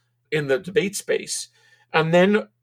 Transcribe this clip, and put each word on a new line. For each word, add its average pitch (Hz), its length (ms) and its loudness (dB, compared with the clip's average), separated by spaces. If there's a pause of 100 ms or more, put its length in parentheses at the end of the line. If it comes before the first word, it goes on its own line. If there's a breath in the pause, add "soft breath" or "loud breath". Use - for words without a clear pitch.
(320)
in 147 160 -2
the 135 100 2
debate 185 380 -4
space. - 540 -6 (440 soft breath)
And 160 180 0
then 202 360 4 (160)